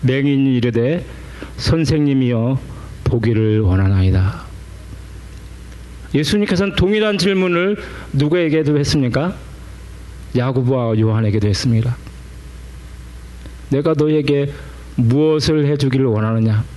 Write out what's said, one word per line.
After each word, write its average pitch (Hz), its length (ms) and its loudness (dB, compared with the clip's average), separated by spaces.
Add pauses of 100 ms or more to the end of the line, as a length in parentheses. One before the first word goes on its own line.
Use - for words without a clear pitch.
맹인이 135 560 2
이르되, 120 480 2 (540)
"선생님이여, 135 1000 2 (460)
보기를 110 560 2
원하나이다." 95 800 2 (1700)
예수님께서는 196 640 2
동일한 208 420 2
질문을 185 580 2 (380)
누구에게도 151 640 2
했습니까? 143 580 0 (1000)
야고보와 123 600 2
요한에게도 110 480 2
했습니다. 117 500 2 (1700)
"내가 147 280 2
너희에게 143 560 2 (440)
무엇을 151 680 4
해주기를 135 400 2
원하느냐?" 110 580 2 (120)